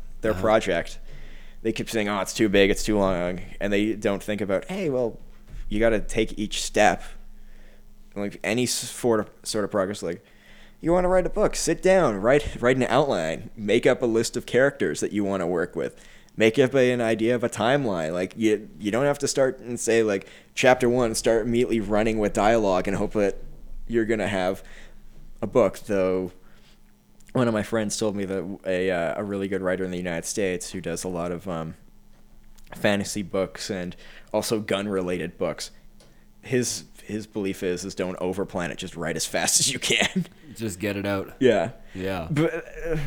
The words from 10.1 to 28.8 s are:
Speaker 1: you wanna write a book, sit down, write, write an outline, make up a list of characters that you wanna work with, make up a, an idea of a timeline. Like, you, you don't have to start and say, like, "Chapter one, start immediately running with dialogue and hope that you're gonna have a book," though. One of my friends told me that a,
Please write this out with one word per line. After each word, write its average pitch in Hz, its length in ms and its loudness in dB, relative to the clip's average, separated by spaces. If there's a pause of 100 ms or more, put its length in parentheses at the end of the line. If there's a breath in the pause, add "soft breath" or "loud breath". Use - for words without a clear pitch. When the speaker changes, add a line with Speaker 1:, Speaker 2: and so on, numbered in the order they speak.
Speaker 1:
you 160 120 0
wanna 180 160 4
write 180 180 4
a 160 40 -4
book, 202 260 0
sit - 260 -2
down, 175 380 4
write, 123 400 2
write 127 160 4
an 127 80 2
outline, 104 720 2
make 110 300 2
up 127 160 4
a 127 40 4
list 113 300 2
of 113 100 -6
characters 123 540 2
that 95 120 -2
you 101 120 0
wanna 95 220 0
work 87 300 -2
with, 65 180 -4 (420 loud breath)
make 110 220 4
up 131 160 4
a, 127 180 6
an 123 80 0
idea 113 340 2
of 117 100 -2
a 117 40 2
timeline. 107 640 0
Like, 92 240 -2
you, 107 320 0 (100)
you 101 120 -4
don't 120 160 2
have 143 140 0
to 139 80 0
start 131 300 2
and 117 200 -8
say, 113 240 4
like, 98 240 0 (280 loud breath)
"Chapter 127 340 6
one, 120 260 2
start 113 320 2
immediately 117 340 2
running 107 380 2
with 104 140 2
dialogue 101 560 4
and 98 80 0
hope 101 180 -2
that 101 220 2 (520)
you're 113 180 2
gonna 107 220 0
have 95 340 -2 (800 loud breath)
a 110 40 -2
book," 101 340 2
though. 92 520 0 (1000 soft breath)
One 123 160 2
of 113 60 2
my 104 80 0
friends 107 360 -2
told 104 180 0
me 101 80 -2
that 95 400 -4
a, 95 260 0